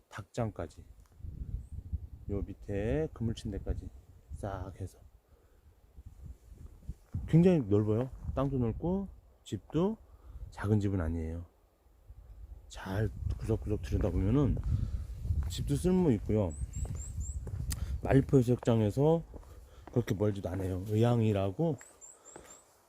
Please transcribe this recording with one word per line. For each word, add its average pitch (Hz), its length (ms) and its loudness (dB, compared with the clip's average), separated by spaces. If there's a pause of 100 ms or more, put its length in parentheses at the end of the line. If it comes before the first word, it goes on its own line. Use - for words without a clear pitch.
닭장까지. 101 760 -6 (1500)
요 101 120 -2
밑에 104 720 -2
그물침대까지 110 760 -6 (460)
싹 95 440 -8
해서. - 200 -10 (2250)
굉장히 175 400 8
넓어요. 107 420 4 (260)
땅도 135 220 0
넓고 165 500 0 (360)
집도 170 540 -2 (540)
작은 104 280 2
집은 98 220 2
아니에요. 82 440 -4 (1200)
잘 98 400 -2 (280)
구석구석 107 440 -2
들여다보면은 98 760 2 (920)
집도 123 260 -2
쓸모 180 360 4
있고요. 104 420 2 (1500)
말리포 131 360 6
해수욕장에서 123 880 4 (680)
그렇게 117 220 0
멀지도 98 360 0
않아요. 92 380 -2
의향이라고, 110 920 4 (1120)